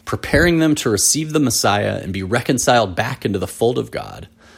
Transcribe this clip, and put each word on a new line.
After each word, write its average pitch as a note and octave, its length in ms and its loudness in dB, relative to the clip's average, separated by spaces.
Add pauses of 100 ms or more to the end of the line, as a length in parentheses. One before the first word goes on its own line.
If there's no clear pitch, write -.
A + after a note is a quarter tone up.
preparing D#3+ 560 2
them D#3 160 4
to B2+ 140 -2
receive D3+ 420 0
the D#3 80 2
Messiah G#2 640 0
and F#2+ 80 -8
be F#2+ 100 -4
reconciled A#2 760 0
back C3 260 -4
into G2 160 -2
the F2+ 80 -4
fold - 300 0
of - 140 -4
God, - 360 -12 (300)